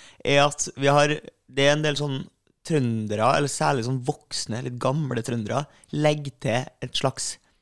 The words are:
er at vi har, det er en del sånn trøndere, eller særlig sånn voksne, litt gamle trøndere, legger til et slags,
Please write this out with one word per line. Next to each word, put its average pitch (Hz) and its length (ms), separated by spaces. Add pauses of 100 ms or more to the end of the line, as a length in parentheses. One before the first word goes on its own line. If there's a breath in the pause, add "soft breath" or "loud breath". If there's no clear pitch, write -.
(240 soft breath)
er 143 220
at - 300
vi 139 100
har, 147 220
det - 580
er 143 60
en 151 100
del 151 120
sånn 139 340 (360)
trøndere, 113 720
eller 147 120
særlig 143 360
sånn 127 200
voksne, - 580
litt 123 160
gamle 131 440
trøndere, 120 440 (260 soft breath)
legger 151 480
til 127 260 (160)
et 127 100
slags, - 460 (240 soft breath)